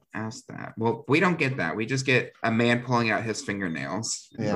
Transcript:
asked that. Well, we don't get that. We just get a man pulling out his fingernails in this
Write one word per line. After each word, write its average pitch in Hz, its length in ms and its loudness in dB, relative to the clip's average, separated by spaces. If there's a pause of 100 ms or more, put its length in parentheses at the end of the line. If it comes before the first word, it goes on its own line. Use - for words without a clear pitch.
(140)
asked 110 360 -8
that. - 280 -12
Well, 113 300 0
we 147 140 4
don't 180 180 4
get 135 180 0
that. 80 180 -2
We 110 100 -2
just 131 200 -2
get 127 280 2 (100)
a 113 80 2
man 120 320 4
pulling 117 260 2
out 101 140 0
his 110 180 -4
fingernails 92 840 -4 (100)
in 113 60 -4
this 104 120 0